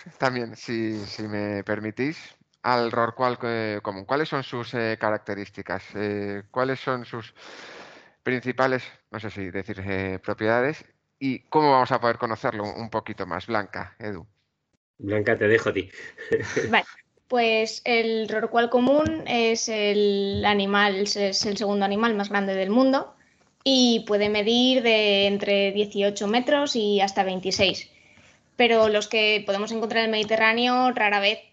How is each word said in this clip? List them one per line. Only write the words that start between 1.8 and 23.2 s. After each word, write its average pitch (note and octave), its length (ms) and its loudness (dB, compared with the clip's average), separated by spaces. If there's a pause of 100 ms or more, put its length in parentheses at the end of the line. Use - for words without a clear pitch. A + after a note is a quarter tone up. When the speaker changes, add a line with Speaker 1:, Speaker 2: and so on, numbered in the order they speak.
Speaker 1:
al A#2+ 300 2
rorcual, A#2+ 500 0
eh, A2+ 400 -4
común. G2 240 -8
¿Cuáles C#3+ 240 -2
son C#3 140 -4
sus, A#2+ 320 -8
eh, A2+ 240 0
características? G2+ 840 -4 (120)
Eh, G2+ 560 -4
¿cuáles B2+ 280 -2
son B2 260 -6
sus - 280 -12 (880)
principales, B2+ 640 0 (260)
no G#2 100 -10
sé G#2 120 -10
si F#2+ 180 -8
decir, F#2+ 340 -8
eh, F#2+ 400 -4
propiedades? A#2 640 -2 (320)
¿Y C3+ 220 -4 (100)
cómo D3+ 220 4
vamos B2+ 200 4
a B2+ 80 2
poder A#2 200 0
conocerlo A2 520 -4
un A2+ 200 -10
poquito G#2+ 340 -6
más? F2+ 220 -6
Blanca, G2 500 -6
Edu. G2+ 300 -12 (720)
Speaker 2:
Blanca, G#2+ 380 0
te A2 100 2
dejo A2+ 220 4
a G2 40 -4
ti. F#2+ 160 -4 (400)
<laughs> D3 400 -2
Speaker 3:
Vale, G#3+ 140 2 (460)
pues A3+ 560 0
el A3+ 420 0
rorcual A3+ 420 0
común D4 580 2
es A3+ 420 0
el G3+ 720 2
animal, G3+ 520 4
es, G3+ 200 -2
es G3+ 300 0
el G#3 100 -2
segundo G3+ 300 0
animal G#3+ 300 0
más G3+ 120 -2
grande G3 260 -2
del F#3+ 160 -2
mundo C4 460 2 (480)